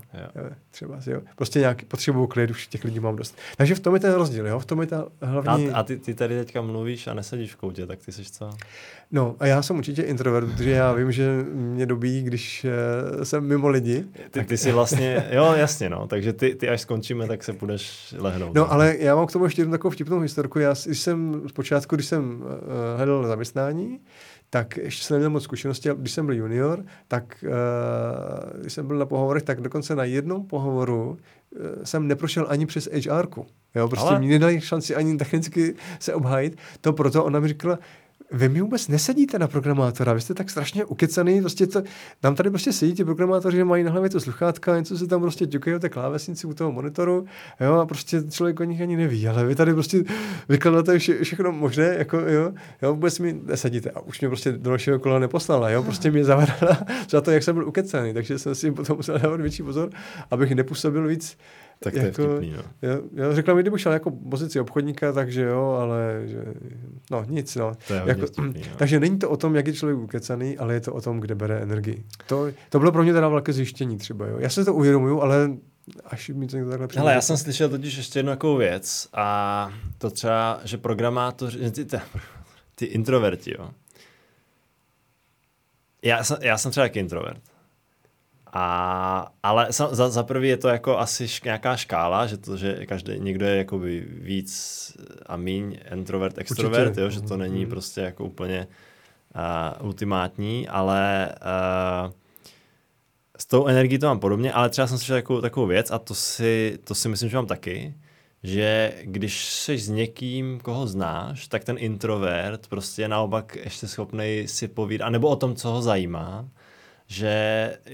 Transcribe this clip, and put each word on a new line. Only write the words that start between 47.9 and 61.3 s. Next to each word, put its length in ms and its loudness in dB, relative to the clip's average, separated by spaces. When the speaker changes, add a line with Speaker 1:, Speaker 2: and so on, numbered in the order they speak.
Speaker 2:
člověk 300 0
o 40 0
nich 160 -2
ani 160 0
neví, 320 2
ale 180 4
vy 80 2
tady 200 6
prostě 300 2
vykládáte 500 6
vše-, 260 2
všechno 280 -2
možné, 460 2
jako, 200 0
jo, 340 2
jo, 120 2
vůbec 240 0
mi 140 0
nesedíte.“ 480 -2
A 100 -10
už 200 -14
mě 80 0
prostě 240 -2
do 60 -4
dalšího 280 2
kola 200 4
neposlala, 520 2
jo, 120 4
prostě 280 0
mě 140 4
zavedla 720 6
<laughs> 160 -6
za 100 6
to, 100 0
jak 120 8
jsem 140 2
byl 120 0
ukecaný, 460 -2
takže 240 -4
jsem 160 -4
si 180 -2
potom 240 -2
musel 220 -2
dávat 220 0
větší 220 -4
pozor, 280 -4
abych 240 2
nepůsobil 540 0
víc 300 -4